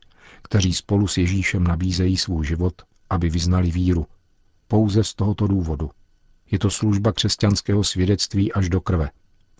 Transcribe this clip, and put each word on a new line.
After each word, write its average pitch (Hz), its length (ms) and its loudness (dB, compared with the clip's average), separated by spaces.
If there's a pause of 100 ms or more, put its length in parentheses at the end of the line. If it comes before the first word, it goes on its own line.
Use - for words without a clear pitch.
(420)
kteří 92 320 0
spolu 101 340 0
s - 100 -4
Ježíšem 90 460 0
nabízejí 92 520 0
svůj 80 300 -4
život, 85 280 -2 (360)
aby 85 200 0
vyznali 87 400 2
víru. 90 360 0 (640)
Pouze 107 360 2
z - 100 -8
tohoto 104 320 -2
důvodu. 80 440 -2 (600)
Je 98 80 0
to 101 120 0
služba 104 420 0
křesťanského 101 720 0
svědectví 98 680 0
až 92 160 0
do 90 120 0
krve. 78 300 0 (500)